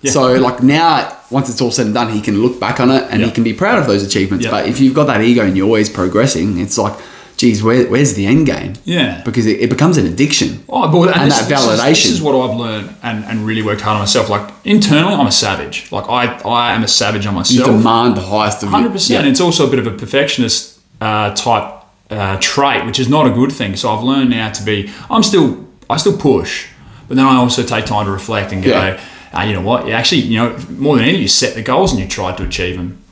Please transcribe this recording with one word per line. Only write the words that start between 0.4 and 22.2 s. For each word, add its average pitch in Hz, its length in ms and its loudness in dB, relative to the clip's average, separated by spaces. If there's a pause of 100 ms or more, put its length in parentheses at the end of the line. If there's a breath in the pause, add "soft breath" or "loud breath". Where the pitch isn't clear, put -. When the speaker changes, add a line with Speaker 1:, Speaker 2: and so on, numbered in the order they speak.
Speaker 2:
now, 147 540 2 (140)
once 135 180 -2
it's 117 140 -4
all 120 100 0
said 123 140 0
and 107 100 -2
done, 117 160 -2
he 107 80 -2
can 104 220 0
look 123 180 0
back 110 220 -4
on 123 100 4
it 135 180 2
and 107 120 0
he 117 60 2
Speaker 1:
Yeah. 110 60 -4
Speaker 2:
can 120 120 0
be 110 80 0
proud 208 260 0
of 143 80 -2
those 101 160 2
achievements. 98 420 -2
Speaker 1:
Yeah. 110 60 -2
Speaker 2:
But 104 160 -2
if 123 140 -2
you've 135 140 4
got 151 120 4
that 113 140 0
ego 117 240 4
and 95 100 0
you're 95 120 2
always 107 200 2
progressing, 95 720 0
it's - 180 -4
like, 107 160 -2 (440 loud breath)
geez, 110 260 2
where, 123 220 4
where's 139 300 0
the 98 100 -2
end 143 220 4
game? - 260 -4 (100)
Speaker 1:
Yeah. 151 400 -2
Speaker 2:
Because 117 220 -2
it, 107 160 0
it 117 80 0
becomes 170 280 2
an 107 100 2
addiction. - 600 -2
Speaker 1:
Oh, - 240 -2
but, 175 220 4
and 165 80 0
Speaker 2:
And 147 100 4
Speaker 1:
this, 131 80 2
Speaker 2:
that 113 100 -4
Speaker 1:
this 143 120 2
is, 120 60 2
this 110 120 2
Speaker 2:
validation. 143 340 2
Speaker 1:
is 170 80 -2
what 143 140 0 (140)
I've 110 80 -4
learned 107 320 -6 (140)
and, 110 220 -6
and 110 200 -4
really 110 160 -2
worked 104 200 -2
hard 104 140 -2
on 104 60 0
myself. 101 260 0
Like, 101 220 -2 (160)
internally, 202 480 4
I'm 135 140 2
a 101 40 0
savage. 87 600 -4
Like, - 180 -6
I, 123 160 2 (200)
I 120 280 0
am 113 100 0
a 107 60 -2
savage 104 360 0
on 104 100 -2
Speaker 2:
You - 40 -2
Speaker 1:
myself. 123 300 2
Speaker 2:
demand 113 480 4
the 95 40 -4
highest 104 420 -2
of 101 60 -4
you. 175 60 0
Speaker 1:
Hundred 233 160 2
percent. 165 320 0
Speaker 2:
Yeah. 139 80 2
Speaker 1:
It's 127 80 0
also 170 260 2
a 127 40 2
bit 123 100 0
of 110 80 -2
a 110 40 -4
perfectionist, - 880 -2 (200)
uh, 107 360 -2
type, 107 380 -2 (360)
uh, 98 320 -4